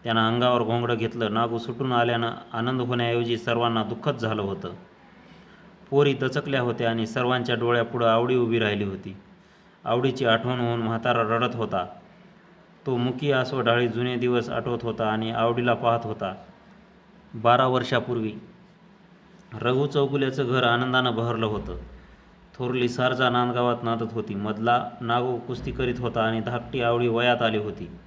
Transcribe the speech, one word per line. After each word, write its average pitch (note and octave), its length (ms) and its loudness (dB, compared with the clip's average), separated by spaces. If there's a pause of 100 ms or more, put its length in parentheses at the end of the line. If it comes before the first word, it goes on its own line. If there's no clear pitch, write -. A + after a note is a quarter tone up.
त्यानं A2+ 240 2
अंगावर A#2+ 360 4
घोंगडं A#2 320 0
घेतलं. A2+ 380 -2
नागू A#2 240 0
सुटून B2+ 340 -4
आल्यानं A#2 400 2 (220)
आनंद B2 280 -2
होण्याऐवजी A#2+ 560 0
सर्वांना A#2 460 0
दुःखच A#2+ 360 -4
झालं A2 220 -2
होतं. G2 280 -6 (1200)
पोरी C#3+ 240 4
दचकल्या C3 480 -2
होत्या A#2 280 0
आणि A2+ 180 -2
सर्वांच्या B2 480 0
डोळ्यापुढं A#2 520 2
आवडी A#2 280 4
उभी A#2 240 2
राहिली G#2 240 0
होती. G2 340 -8 (680)
आवडीची B2 400 0
आठवण A#2+ 340 2
होऊन A#2+ 200 0
म्हातारा A#2 420 0
रडत A2+ 340 0
होता. G#2 300 -4 (1000)
तो C3 120 -2
मुकी B2+ 340 -2
आसवढाळी B2 560 2
जुने A#2+ 280 -2
दिवस B2 340 0
आठवत A#2+ 340 -4
होता A2+ 240 -2
आणि A2 240 -2
आवडीला A#2 420 0
पाहत A#2 300 2
होता. G#2 300 -6 (1000)
बारा A#2+ 340 4
वर्षापूर्वी B2 640 0 (1300)
रघु C3 260 2
चौगुल्याचं C#3 600 2
घर B2 160 2
आनंदानं B2 520 2
बहरलं A2+ 300 0
होतं. G2+ 320 -4 (800)
थोरली B2 320 0
सारजा B2+ 400 2
नांदगावात B2 540 2
नांदत A2+ 300 -2
होती. G#2+ 220 -4
मधला G#2+ 540 0 (120)
नागू B2 360 0
कुस्ती A#2+ 340 -8
करीत B2 280 -2
होता A#2 240 0
आणि A2+ 160 0
धाकटी A#2+ 420 -4
आवडी A#2+ 260 2
वयात A#2+ 340 2
आली A2 160 2
होती. G2+ 340 -6 (160)